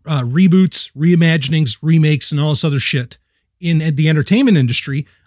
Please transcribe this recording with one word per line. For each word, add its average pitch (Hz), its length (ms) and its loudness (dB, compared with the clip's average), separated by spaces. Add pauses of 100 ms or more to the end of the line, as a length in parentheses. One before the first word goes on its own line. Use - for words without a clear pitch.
uh, 147 180 -4
reboots, 175 680 2
reimaginings, 160 920 0
remakes, 151 500 2
and 147 80 -2
all 151 100 -2
this 151 160 -2
other 143 140 -2
shit - 380 -4 (420)
in 160 360 -2
the 156 140 0
entertainment 196 480 2
industry 135 500 -2 (180)